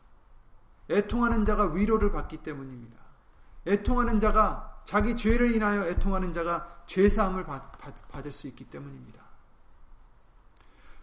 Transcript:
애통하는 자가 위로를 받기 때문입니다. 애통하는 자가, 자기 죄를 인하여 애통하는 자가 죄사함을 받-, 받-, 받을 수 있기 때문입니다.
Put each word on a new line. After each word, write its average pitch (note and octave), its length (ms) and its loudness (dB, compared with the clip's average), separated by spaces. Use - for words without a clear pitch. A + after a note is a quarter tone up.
애통하는 A3 540 2
자가 G#3 280 2
위로를 G#3 400 2
받기 D#3 260 -6
때문입니다. C3 600 -14
애통하는 A3+ 520 2
자가, G#3 680 2
자기 G#3+ 320 0
죄를 A#3+ 380 2
인하여 G#3 320 0
애통하는 F#3 460 0
자가 E3 540 -6
죄사함을 F#3+ 580 2
받-, C#3 340 -12
받-, - 300 -18
받을 C#3+ 240 -10
수 - 160 -16
있기 B2+ 160 -16
때문입니다. C3+ 600 -18